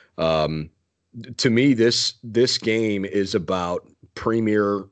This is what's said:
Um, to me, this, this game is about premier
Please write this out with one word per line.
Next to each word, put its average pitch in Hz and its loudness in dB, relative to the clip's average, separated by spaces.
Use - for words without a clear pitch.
Um, 78 0
to 135 2
me, 127 4
this, 113 2
this 117 0
game 110 -2
is 98 -2
about 90 -4
premier 107 0